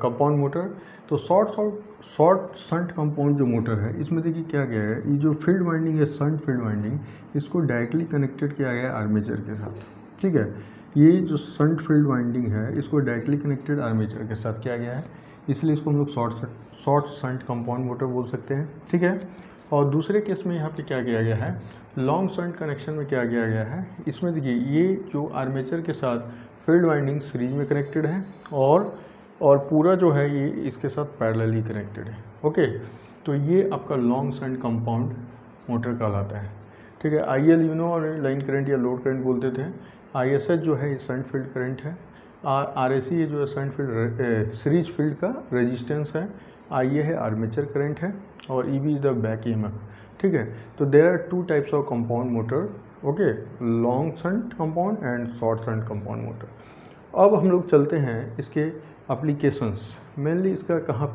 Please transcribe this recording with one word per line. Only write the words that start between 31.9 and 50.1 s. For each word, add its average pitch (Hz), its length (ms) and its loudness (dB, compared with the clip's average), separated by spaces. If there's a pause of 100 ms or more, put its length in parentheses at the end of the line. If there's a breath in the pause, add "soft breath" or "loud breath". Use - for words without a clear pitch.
है, - 100 -12 (280)
ओके। 151 200 4 (600 loud breath)
तो - 100 0
ये 175 380 4
आपका 143 220 -4
लॉन्ग 131 380 2
शंट 131 280 -6
कंपाउंड 117 520 0 (560)
मोटर 120 240 -2
कहलाता 104 440 -2
है, 101 120 -8 (520 loud breath)
ठीक 151 120 0
है। 151 120 2
आईएल 160 420 6
you 160 80 -2
know 165 160 0
और 165 160 0 (160)
लाइन 139 180 0
करंट 139 280 0
या 135 80 2
लोड 123 260 0
करंट 131 200 0
बोलते 127 280 0
थे। 135 160 -4 (480 loud breath)
आईएसएच 139 440 2
जो 156 160 0
है 143 160 -2
ये 135 60 -4
शंट 131 280 -6
फील्ड 131 280 -4
करंट 127 280 -4
है, 156 140 -8 (500 loud breath)
आरएसी 139 720 0
ये 160 80 2
जो 147 120 -4
है 143 60 0
शंट 139 280 -4
field 139 180 -4
रे-, 113 300 0
ए, 110 340 0
series 160 360 2
field 147 240 0
का 190 180 -2 (200)
resistance 123 600 0
है, 175 120 -4 (440 loud breath)
आईए 139 300 2
है 156 160 0
armature 113 560 -2
current 147 260 -2
है 190 140 -4 (360)
और 131 260 0
ईबी 147 200 0
is 139 100 -2
the 131 180 2
back 113 240 -4
EMF, 107 320 -2 (420 loud breath)